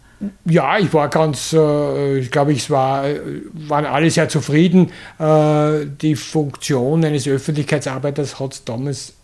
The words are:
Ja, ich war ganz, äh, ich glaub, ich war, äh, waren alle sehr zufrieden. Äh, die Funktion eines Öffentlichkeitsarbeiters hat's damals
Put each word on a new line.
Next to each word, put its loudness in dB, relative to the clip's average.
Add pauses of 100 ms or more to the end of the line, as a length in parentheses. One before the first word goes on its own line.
(460)
Ja, 2
ich 0
war 2
ganz, 0
äh, 2
ich -4
glaub, 2
ich -2
war, 0
äh, -2 (340)
waren -2
alle 2
sehr 2
zufrieden. 4 (300)
Äh, 2 (160)
die 2
Funktion -2
eines -2
Öffentlichkeitsarbeiters -4
hat's -8
damals -8 (100)